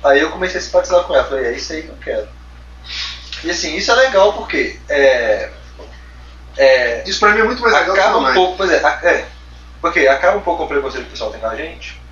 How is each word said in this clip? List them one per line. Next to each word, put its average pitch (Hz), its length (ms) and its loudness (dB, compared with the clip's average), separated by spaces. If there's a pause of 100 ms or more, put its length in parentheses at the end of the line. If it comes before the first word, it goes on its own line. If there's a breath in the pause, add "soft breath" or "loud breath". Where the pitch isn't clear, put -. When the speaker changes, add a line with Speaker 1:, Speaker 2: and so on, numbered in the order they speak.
Speaker 1:
aí 139 180 6
eu 160 80 -2
comecei 180 300 -6
a 175 40 -10
simpatizar 180 400 2
com 170 120 -2
ela. 127 80 4
Falei, 135 240 -4
é 117 60 -2
isso 127 200 -10
aí 156 80 -8
que - 80 -16
eu - 140 -18
quero. 113 240 -6 (1160 loud breath)
E 165 80 -6
assim, 160 240 -6
isso 196 160 -2
é 233 40 4
legal 208 380 4
porque - 540 -4
é, 139 640 2 (1080)
é, 127 500 4
Speaker 2:
Isso 196 120 -6
pra 208 120 4
mim 220 80 2
é 220 40 4
muito 240 180 -2
mais 226 120 2
legal 185 200 2
que 196 60 2
Speaker 1:
acaba - 180 2
um - 40 2
Speaker 2:
online. - 140 0
Speaker 1:
pouco, 180 220 2
pois 190 140 0
é, 151 120 2
a-, - 200 0
é, 170 220 2 (560)
porque 165 260 2
acaba 135 300 4
um - 40 -4
pouco 170 220 -2
o 147 40 -8
preconceito 135 360 -4
que - 60 -16
o - 20 -20
pessoal 110 200 -8
tem 110 80 -14
com 110 80 -6
a 113 80 -6
gente. - 440 -14 (120)